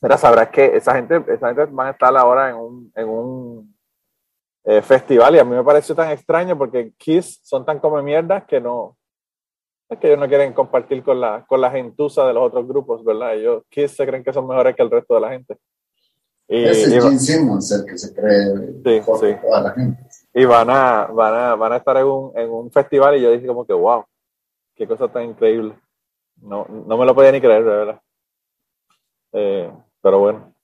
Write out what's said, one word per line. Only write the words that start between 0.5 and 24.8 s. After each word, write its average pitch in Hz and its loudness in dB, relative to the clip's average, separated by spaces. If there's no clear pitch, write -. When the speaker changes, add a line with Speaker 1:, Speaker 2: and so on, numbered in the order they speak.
Speaker 1:
que 139 4
esa 127 0
gente, 135 -2
esa 117 -4
gente 127 -2
van 135 -6
a 135 -8
estar 127 2
ahora 127 4
en 120 -10
un, 120 -16
en 110 -8
un, 117 -12
eh, 104 2
festival 127 4
y 160 8
a 139 8
mí 123 -4
me 123 -2
pareció 147 2
tan 160 -2
extraño 165 -4
porque 123 -6
Kiss 170 -4
son 131 -8
tan 151 -6
come 151 -2
mierdas 165 -2
que 139 -2
no, 120 -10
es 233 -12
que 156 -4
ellos 147 2
no 143 -4
quieren 139 0
compartir 127 -4
con 131 -2
la, 117 -6
con 135 0
la 127 0
gentuza 135 -4
de 123 0
los 123 0
otros 123 -4
grupos, 127 -6
¿verdad? 113 -4
Ellos, 110 -4
Kiss 143 -4
se 143 -4
creen 127 -8
que 131 -8
son 135 -6
mejores 127 0
que - 0
el 113 -2
resto 120 -2
de 110 2
la 110 -6
gente. 127 -16
Y, 120 -2
Speaker 2:
Ese 110 2
es 120 2
Speaker 1:
y 120 4
va- 120 4
Speaker 2:
Gene 135 2
Simmons, 131 -2
el 104 -4
que 87 -16
se - -16
cree 101 0
Speaker 1:
Sí, - -12
Speaker 2:
mejor 110 0
Speaker 1:
sí. 110 -2
Speaker 2:
que 104 0
toda 110 -2
la - -6
gente. - -6
Speaker 1:
Y 127 4
van 117 4
a, 127 2
van 110 0
a, 120 -2
van 110 -2
a 123 -2
estar 131 -2
en 131 2
un, 135 -6
en 117 -6
un 117 -10
festival 139 2
y 135 0
yo 120 4
dije 120 -2
como 120 -6
que, 101 -4
"Wow, 104 0
qué 107 -10